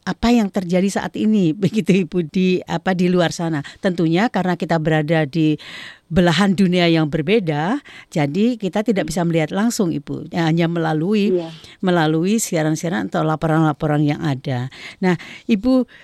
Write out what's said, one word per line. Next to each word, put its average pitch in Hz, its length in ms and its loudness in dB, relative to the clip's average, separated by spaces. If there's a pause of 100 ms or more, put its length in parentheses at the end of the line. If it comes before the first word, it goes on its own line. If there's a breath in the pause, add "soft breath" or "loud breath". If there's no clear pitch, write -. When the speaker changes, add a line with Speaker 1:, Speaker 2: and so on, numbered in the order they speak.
Speaker 1:
apa 226 300 0
yang 220 160 2
terjadi 180 420 0
saat - 240 -6
ini, 208 400 2
<laughs> - 80 -10
begitu, 196 380 2
Ibu, 180 240 -4
di, 185 380 0
apa, 170 300 -4
di 180 140 0
luar 175 240 2
sana. 160 300 -4 (180 loud breath)
Tentunya 175 480 0
karena 180 300 0
kita 170 200 -2
berada 160 480 0
di 156 300 0 (500 loud breath)
belahan 175 500 2
dunia 180 320 2
yang 160 220 2
berbeda, 165 720 -2 (260 loud breath)
jadi 180 480 0
kita 208 320 -4
tidak 180 220 0
bisa 170 160 -2
melihat 160 260 0
langsung, 196 400 0
Ibu. 147 400 -6
Ya, 170 160 -2
hanya 165 180 2
melalui, 170 680 0
Speaker 2:
Iya. 165 160 -4 (300 loud breath)
Speaker 1:
melalui 175 580 2
siaran-siaran 165 680 -2
atau 170 120 -4
laporan-laporan 156 800 0
yang 147 200 0
ada. 135 480 -4 (320 loud breath)
Nah, 180 160 2 (280 loud breath)
Ibu, 240 440 2 (160 loud breath)